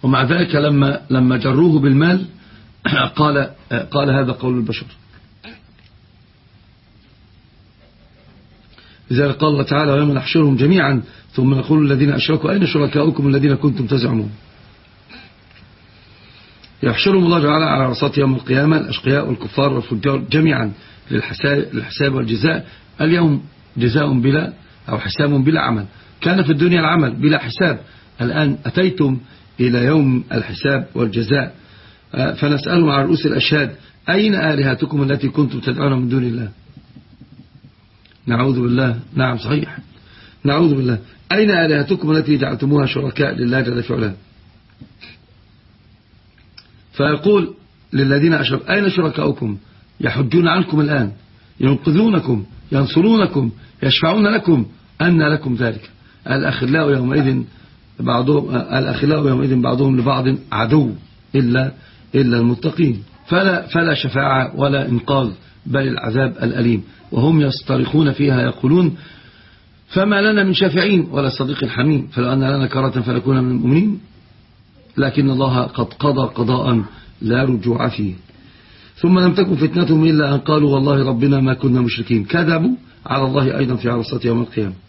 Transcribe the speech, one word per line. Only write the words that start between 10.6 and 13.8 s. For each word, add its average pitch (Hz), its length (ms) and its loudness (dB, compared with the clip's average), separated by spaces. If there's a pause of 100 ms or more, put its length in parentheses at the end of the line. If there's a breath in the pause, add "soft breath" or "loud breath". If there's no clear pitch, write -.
ثم 135 200 2
نقول 143 380 2
الذين 139 200 2
أشركوا 156 400 -2
أين 196 140 2
شركاؤكم 143 600 0
الذين 139 280 2
كنتم 131 320 0